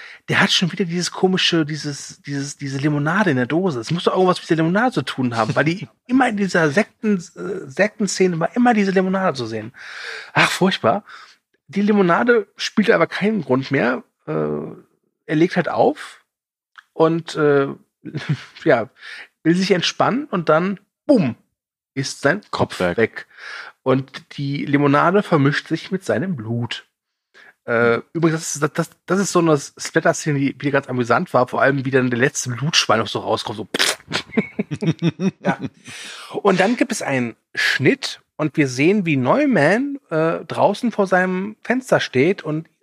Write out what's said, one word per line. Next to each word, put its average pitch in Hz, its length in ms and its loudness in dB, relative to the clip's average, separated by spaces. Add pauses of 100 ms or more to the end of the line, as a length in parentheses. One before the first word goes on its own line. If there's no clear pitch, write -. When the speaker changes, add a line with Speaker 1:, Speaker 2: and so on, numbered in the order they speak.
(280)
Speaker 1:
der - 140 0
hat 196 100 2
schon 175 220 0
wieder 208 100 -2
dieses 170 280 -4
komische, 180 540 0
dieses, 147 580 -10
dieses, 143 340 -8
diese 135 200 -6
Limonade 151 540 0
in 127 60 2
der 123 80 2
Dose. 156 340 -2
Es 113 120 -8
muss 170 120 -2
doch - 100 -4
irgendwas 185 280 2
mit - 80 -8
der 165 80 2
Limonade 190 340 2
zu 147 120 -4
tun 120 340 -4
haben, 113 180 0
weil 143 80 2
die 160 240 -2 (100)
Speaker 2:
<laughs> - 100 -20
Speaker 1:
immer 254 200 2
in 220 80 -4
dieser 180 340 2
Sekten-, 208 460 0 (220)
äh, 180 320 -10
Sektenszene 185 720 0
war - 140 -4
immer 247 180 4
diese 196 180 2
Limonade 190 460 0
zu 120 80 -4
sehen. 110 260 -8 (600)
Ach, - 180 2
furchtbar. 185 540 2 (640)
Die 196 140 -4
Limonade 208 640 4 (120)
spielt - 340 0
aber 165 160 4
keinen 208 360 -2
Grund 131 280 0
mehr. 220 320 0 (240)
Äh, 156 40 -6 (920)
er 165 100 -2
legt 160 200 2
halt 175 140 0
auf - 540 -2 (720)
und, 160 420 0
äh, 143 340 2 (340)
<laughs> 135 60 -14 (560)
ja, 120 240 2 (520)
will 165 140 2
sich 190 160 0
entspannen 180 540 0
und 180 240 -4
dann, 180 300 2 (280)
bumm, 180 280 4 (600)
ist - 260 -8
sein 165 200 2 (100)
Kopf - 260 -4
Speaker 2:
Kopf - 40 -6
weg. 87 160 0
Speaker 1:
weg. - 300 0 (540)
Und - 560 -2
die 139 280 -4
Limonade 147 580 4
vermischt 143 460 2
sich - 220 -6
mit 190 120 -6
seinem 156 320 -2
Blut. 117 500 -6 (800)
Äh, 117 340 2 (140)
übrigens, 160 280 0
das - 140 -8
ist, 143 80 -6
das, 151 100 -2
das, - 160 -4 (160)
das 185 140 0
ist 196 120 -2
so 180 80 2
eine 160 180 4
Splatter-Szene, 160 800 -2
die 135 220 0
wieder 143 120 -4
ganz 135 180 0
amüsant 123 440 0
war, 127 140 4
vor - 140 -2
allem 135 240 2
wie 135 60 -4
dann 127 180 4
der 120 100 -2
letzte 123 300 0
Blutschwein 120 500 0
noch 107 80 -2
so 117 120 -6
rauskommt, 104 380 -4
so. 104 140 -10
<laughs> - 1600 -4 (100)
Ja. 143 160 -4 (840)
Und 190 180 2
dann 208 180 2
gibt - 140 0
es 214 100 -6
einen 123 340 -2 (180)
Schnitt - 680 0 (160)
und 151 200 -4
wir 147 100 4
sehen, 160 380 2
wie 151 120 2
Neumann, 220 800 2 (100)
äh, 165 360 -2
draußen 202 460 0
vor 196 160 0
seinem 185 540 0
Fenster 240 380 0
steht 160 440 0
und 156 240 -6 (160)